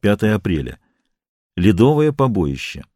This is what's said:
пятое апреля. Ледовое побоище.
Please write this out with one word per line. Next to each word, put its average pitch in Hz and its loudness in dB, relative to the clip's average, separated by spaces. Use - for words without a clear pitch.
пятое 104 0
апреля. 78 -4
Ледовое 120 2
побоище. 95 -4